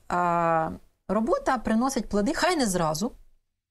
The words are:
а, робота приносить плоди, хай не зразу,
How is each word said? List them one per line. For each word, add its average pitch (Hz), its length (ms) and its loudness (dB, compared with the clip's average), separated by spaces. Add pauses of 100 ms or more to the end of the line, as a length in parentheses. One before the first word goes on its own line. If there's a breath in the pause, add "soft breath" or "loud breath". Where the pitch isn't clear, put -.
а, 170 600 0 (380)
робота 254 500 0
приносить 226 520 0
плоди, 208 260 0
хай 349 200 0
не 269 100 0
зразу, 175 460 -2 (600)